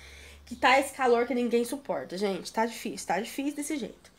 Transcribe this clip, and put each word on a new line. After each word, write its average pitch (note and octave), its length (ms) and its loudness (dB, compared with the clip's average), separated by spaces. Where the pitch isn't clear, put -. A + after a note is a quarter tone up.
Que - 120 -12
tá C4 240 6
esse C#4 140 -4
calor A#3+ 320 4
que B3+ 80 -2
ninguém A#3+ 280 2
suporta, F3+ 540 -4
gente. G3 340 -2
Tá A3+ 140 2
difícil, A#3 420 -6
tá F3+ 140 0
difícil C#4 360 -4
desse D4 200 -4
jeito. - 420 -10